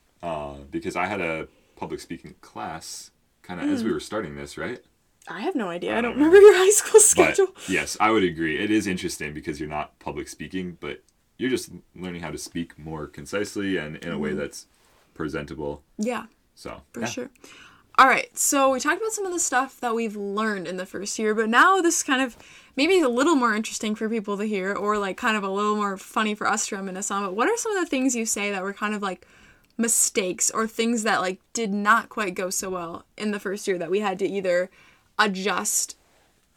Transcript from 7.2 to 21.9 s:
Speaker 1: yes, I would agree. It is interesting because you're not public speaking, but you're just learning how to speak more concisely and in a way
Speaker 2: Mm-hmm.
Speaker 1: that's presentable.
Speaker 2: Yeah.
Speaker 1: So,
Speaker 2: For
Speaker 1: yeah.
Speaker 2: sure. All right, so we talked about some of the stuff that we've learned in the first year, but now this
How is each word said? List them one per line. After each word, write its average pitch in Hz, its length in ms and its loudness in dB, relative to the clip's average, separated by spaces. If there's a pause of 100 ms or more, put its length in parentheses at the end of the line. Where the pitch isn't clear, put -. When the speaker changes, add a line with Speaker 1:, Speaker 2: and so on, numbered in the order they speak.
Speaker 1:
yes, 80 320 -2
I 107 100 6
would 107 140 4
agree. 80 340 0
It 104 120 0
is 107 160 2
interesting 85 480 -4
because 76 260 -8
you're 76 80 -8
not 76 300 -8
public 73 300 -8
speaking, 87 520 -8
but 71 220 -10 (340)
you're 131 140 -2
just 104 200 -4 (240)
learning 87 280 -10
how 78 80 -8
to 76 80 -8
speak - 400 -10
more 78 280 -10
concisely 98 720 -6
and 78 200 -8
in 85 140 -10
a - 80 -6
way - 120 -4
Speaker 2:
Mm-hmm. - 80 -6
Speaker 1:
that's - 280 -10 (460)
presentable. 73 680 -8 (160)
Speaker 2:
Yeah. 226 280 -4 (280)
Speaker 1:
So, - 260 -16 (140)
Speaker 2:
For 117 60 -10
Speaker 1:
yeah. 113 60 -4
Speaker 2:
sure. - 240 -8 (680)
All 254 80 10
right, - 320 2
so 269 320 2
we 254 100 0
talked 320 200 -2
about 440 120 -4
some 403 140 -6
of 349 60 -4
the 339 80 -4
stuff 262 400 -2
that 233 140 -4
we've 226 220 -4
learned 202 520 -4
in 185 80 -6
the 180 100 -6
first - 320 -10
year, 214 160 0
but 220 140 0
now 339 320 6
this 330 180 2